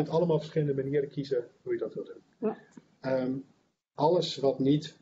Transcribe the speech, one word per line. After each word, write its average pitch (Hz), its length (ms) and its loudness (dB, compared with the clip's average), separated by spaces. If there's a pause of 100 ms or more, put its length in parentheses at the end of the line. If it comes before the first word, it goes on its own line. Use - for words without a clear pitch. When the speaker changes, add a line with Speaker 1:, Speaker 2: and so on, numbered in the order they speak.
Speaker 1:
kunt 156 100 -4
allemaal 165 240 4
verschillende 151 360 -2
manieren 139 360 0
kiezen 135 380 -4 (140)
hoe 123 120 -4
je 113 60 -2
dat 110 140 -6
wilt - 140 -8
doen. - 140 -18 (280)
Speaker 2:
Ja. - 80 -4 (440)
Speaker 1:
Ehm, 131 360 -2 (560)
alles 165 440 2
wat - 220 2
niet 143 420 2